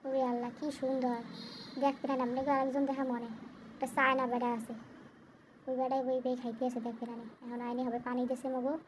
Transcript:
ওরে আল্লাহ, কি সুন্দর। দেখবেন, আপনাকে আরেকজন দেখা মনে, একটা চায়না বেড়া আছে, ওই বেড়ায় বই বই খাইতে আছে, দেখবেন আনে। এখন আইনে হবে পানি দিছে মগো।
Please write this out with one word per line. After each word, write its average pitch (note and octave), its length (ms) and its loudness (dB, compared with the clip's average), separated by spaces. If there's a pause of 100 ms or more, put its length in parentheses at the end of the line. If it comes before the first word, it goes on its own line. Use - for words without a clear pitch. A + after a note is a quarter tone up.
ওরে C4 180 4
আল্লাহ, A#3+ 360 0
কি D4+ 120 -2
সুন্দর। C4 440 2 (640)
দেখবেন, C#4 420 2
আপনাকে B3+ 300 2
আরেকজন C4+ 340 4
দেখা C4+ 180 0
মনে, A#3+ 260 -2 (440)
একটা - 140 -2
চায়না C4 400 4
বেড়া A#3+ 260 2
আছে, A3+ 200 -4 (960)
ওই C4 80 0
বেড়ায় C4 280 2
বই B3+ 200 2
বই B3+ 120 2
খাইতে B3 300 -2
আছে, B3 140 0
দেখবেন A#3 300 -4
আনে। A#3 160 -8 (200)
এখন A#3+ 160 -6
আইনে A#3+ 220 -2
হবে A#3+ 160 0
পানি B3 260 0
দিছে B3+ 240 -2
মগো। C4 280 0 (100)